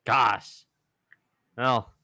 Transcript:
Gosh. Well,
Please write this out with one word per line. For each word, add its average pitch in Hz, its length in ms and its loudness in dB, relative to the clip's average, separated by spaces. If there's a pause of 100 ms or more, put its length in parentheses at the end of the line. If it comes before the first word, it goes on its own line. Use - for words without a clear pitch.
Gosh. 113 580 -2 (960)
Well, 120 340 -2 (120)